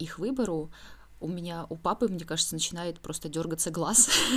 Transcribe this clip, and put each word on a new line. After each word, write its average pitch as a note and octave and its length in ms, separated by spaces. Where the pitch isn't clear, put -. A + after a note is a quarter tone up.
их E3 160
выбору, F#3+ 520
у D#3+ 80
меня, E3+ 420
у E3 60
папы, G3 320
мне F3+ 160
кажется, D#3+ 300
начинает E3+ 460
просто - 280
дергаться D#3+ 420
глаз. E3 380